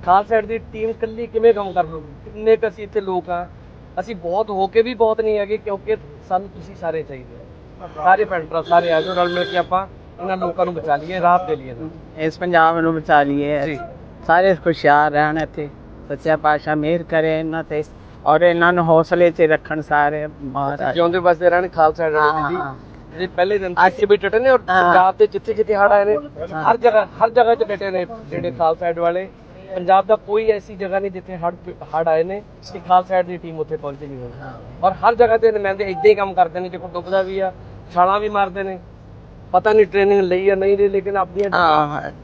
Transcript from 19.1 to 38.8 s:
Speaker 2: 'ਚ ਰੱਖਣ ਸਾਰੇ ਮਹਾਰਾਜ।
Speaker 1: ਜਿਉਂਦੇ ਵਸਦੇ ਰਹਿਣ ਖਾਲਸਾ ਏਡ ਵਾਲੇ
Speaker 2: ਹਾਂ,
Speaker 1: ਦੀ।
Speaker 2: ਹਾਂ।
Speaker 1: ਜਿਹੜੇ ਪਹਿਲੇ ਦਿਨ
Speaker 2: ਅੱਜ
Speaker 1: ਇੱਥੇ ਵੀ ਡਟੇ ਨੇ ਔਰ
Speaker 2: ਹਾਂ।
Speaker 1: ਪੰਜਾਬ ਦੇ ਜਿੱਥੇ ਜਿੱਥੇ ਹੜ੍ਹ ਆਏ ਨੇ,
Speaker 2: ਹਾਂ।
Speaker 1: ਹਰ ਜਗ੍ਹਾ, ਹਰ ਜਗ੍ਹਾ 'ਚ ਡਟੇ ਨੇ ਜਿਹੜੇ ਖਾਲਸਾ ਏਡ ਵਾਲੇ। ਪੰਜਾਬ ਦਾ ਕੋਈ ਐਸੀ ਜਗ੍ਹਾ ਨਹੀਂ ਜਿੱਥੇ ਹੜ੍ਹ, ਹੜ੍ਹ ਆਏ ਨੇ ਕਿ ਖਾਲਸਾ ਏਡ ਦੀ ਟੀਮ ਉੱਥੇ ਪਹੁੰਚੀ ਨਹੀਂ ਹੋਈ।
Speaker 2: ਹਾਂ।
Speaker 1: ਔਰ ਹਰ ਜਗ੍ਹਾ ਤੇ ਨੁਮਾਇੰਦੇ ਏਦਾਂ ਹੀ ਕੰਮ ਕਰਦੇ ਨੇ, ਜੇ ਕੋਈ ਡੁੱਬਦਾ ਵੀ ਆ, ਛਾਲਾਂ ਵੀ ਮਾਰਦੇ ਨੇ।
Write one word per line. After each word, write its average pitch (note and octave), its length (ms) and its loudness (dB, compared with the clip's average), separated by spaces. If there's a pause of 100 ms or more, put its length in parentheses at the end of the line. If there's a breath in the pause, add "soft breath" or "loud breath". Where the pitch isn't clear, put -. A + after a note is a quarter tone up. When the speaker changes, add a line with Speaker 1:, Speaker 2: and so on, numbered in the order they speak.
Speaker 2:
'ਚ E3+ 100 -2
ਰੱਖਣ D#3 400 0
ਸਾਰੇ D3 460 0 (140)
ਮਹਾਰਾਜ। C#3 540 -4
Speaker 1:
ਜਿਉਂਦੇ E3+ 220 2
ਵਸਦੇ F3 320 4
ਰਹਿਣ F3+ 180 0
ਖਾਲਸਾ D#3+ 400 0
ਏਡ D#3 60 -2
ਵਾਲੇ D3+ 280 2
Speaker 2:
ਹਾਂ, D3 80 -4
Speaker 1:
ਦੀ। F3 60 -4
Speaker 2:
ਹਾਂ। F3+ 200 -8 (360)
Speaker 1:
ਜਿਹੜੇ F3+ 160 -6
ਪਹਿਲੇ F#3 300 0
ਦਿਨ F#3 180 -6 (100)
Speaker 2:
ਅੱਜ F#3 80 4
Speaker 1:
ਇੱਥੇ G#3 120 -2
ਵੀ G3+ 120 6
ਡਟੇ G3 220 0
ਨੇ C4 100 2
ਔਰ B3+ 100 6 (100)
Speaker 2:
ਹਾਂ। F#3 140 4
Speaker 1:
ਪੰਜਾਬ F3+ 340 4
ਦੇ G#3+ 100 4
ਜਿੱਥੇ G#3 260 -6
ਜਿੱਥੇ G#3 220 0
ਹੜ੍ਹ G3+ 180 4
ਆਏ G3+ 120 4
ਨੇ, G#3+ 120 2 (360)
Speaker 2:
ਹਾਂ। D#3 100 -6
Speaker 1:
ਹਰ A#3 140 2
ਜਗ੍ਹਾ, A3 280 4
ਹਰ G#3+ 240 -2
ਜਗ੍ਹਾ A3+ 260 4
'ਚ A3+ 80 -2
ਡਟੇ G3+ 280 -6
ਨੇ F#3 140 -2 (240)
ਜਿਹੜੇ E3+ 220 -6
ਖਾਲਸਾ E3 360 -2
ਏਡ E3+ 120 -4
ਵਾਲੇ। F3 300 -2 (460)
ਪੰਜਾਬ F#3 300 2
ਦਾ G#3+ 100 2
ਕੋਈ G#3+ 340 -4
ਐਸੀ G#3 260 -4
ਜਗ੍ਹਾ F#3+ 240 -4
ਨਹੀਂ G3 120 -6
ਜਿੱਥੇ F3+ 260 -14
ਹੜ੍ਹ, E3+ 340 -8 (120)
ਹੜ੍ਹ E3 260 -4
ਆਏ D#3+ 140 2
ਨੇ G3 180 -6 (320)
ਕਿ G3 140 -12
ਖਾਲਸਾ F#3 300 2
ਏਡ F3+ 80 0
ਦੀ F3 120 -10
ਟੀਮ E3 220 -12
ਉੱਥੇ D#3 180 -6
ਪਹੁੰਚੀ C#3+ 300 -10
ਨਹੀਂ C3+ 100 -14
ਹੋਈ। B2 140 -14 (100)
Speaker 2:
ਹਾਂ। - 120 -16 (300)
Speaker 1:
ਔਰ F#3+ 80 4
ਹਰ G#3 240 0
ਜਗ੍ਹਾ A3+ 220 4
ਤੇ A3+ 140 4
ਨੁਮਾਇੰਦੇ G3+ 320 -2
ਏਦਾਂ F#3+ 220 -4
ਹੀ G#3 100 8
ਕੰਮ G3 180 -4
ਕਰਦੇ F3 260 0
ਨੇ, F3+ 100 -8
ਜੇ F3+ 80 -12
ਕੋਈ F3 160 -14
ਡੁੱਬਦਾ F3+ 280 -2
ਵੀ F#3+ 180 -4
ਆ, F#3+ 120 -4 (420)
ਛਾਲਾਂ F#3 260 2
ਵੀ G#3+ 100 -4
ਮਾਰਦੇ G3 340 -2
ਨੇ। F#3+ 160 -8 (720)